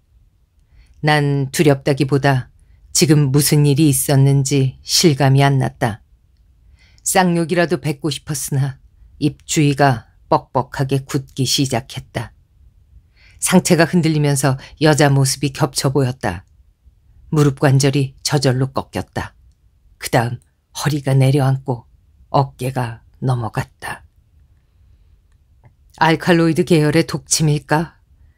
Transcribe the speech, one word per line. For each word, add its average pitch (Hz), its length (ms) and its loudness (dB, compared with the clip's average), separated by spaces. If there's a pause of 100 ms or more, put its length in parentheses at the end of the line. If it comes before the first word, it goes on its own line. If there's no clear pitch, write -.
(1000)
난 143 500 0
두렵다기보다 139 1000 0 (420)
지금 147 400 2
무슨 147 340 2
일이 147 240 2
있었는지 139 920 0
실감이 139 640 2
안 139 160 2
났다. 113 440 -4 (1000)
쌍욕이라도 170 760 0
뱉고 156 320 -6
싶었으나 139 720 -6 (400)
입 143 260 -4
주위가 143 640 0 (220)
뻑뻑하게 135 760 -4
굳기 135 400 -6
시작했다. - 880 -6 (1080)
상체가 170 460 2
흔들리면서 147 720 0 (240)
여자 151 280 4
모습이 135 440 0
겹쳐 143 380 -4
보였다. 123 540 -4 (840)
무릎 143 300 0
관절이 135 640 2
저절로 135 480 -2
꺾였다. - 640 -10 (600)
그다음 120 420 -4 (440)
허리가 139 300 -2
내려앉고 135 720 0 (440)
어깨가 131 720 -6 (160)
넘어갔다. - 840 -6 (1900)
알칼로이드 165 680 2
계열의 156 420 2
독침일까? 151 920 -2 (380)